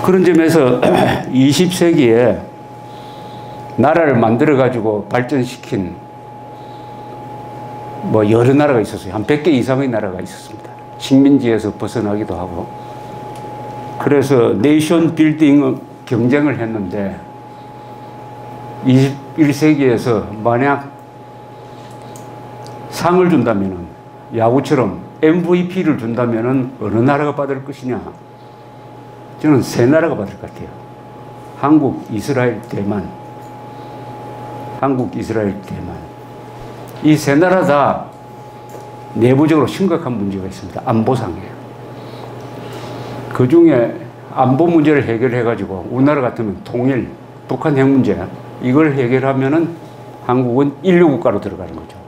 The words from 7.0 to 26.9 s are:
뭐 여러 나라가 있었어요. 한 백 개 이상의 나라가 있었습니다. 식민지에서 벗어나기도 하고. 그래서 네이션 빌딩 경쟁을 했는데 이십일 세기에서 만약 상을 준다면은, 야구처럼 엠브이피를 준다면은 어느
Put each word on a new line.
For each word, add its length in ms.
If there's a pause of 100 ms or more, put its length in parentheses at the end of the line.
뭐 260
여러 240
나라가 260
있었어요. 340
한 100
백 180
개 80
이상의 380
나라가 320
있었습니다. 500 (280)
식민지에서 760
벗어나기도 600
하고. 320 (1300)
그래서 580
네이션 580
빌딩 640 (280)
경쟁을 520
했는데 600 (1700)
이십일 680
세기에서 720 (160)
만약 480 (2000)
상을 400
준다면은, 560 (500)
야구처럼 640 (220)
엠브이피를 760
준다면은 800
어느 180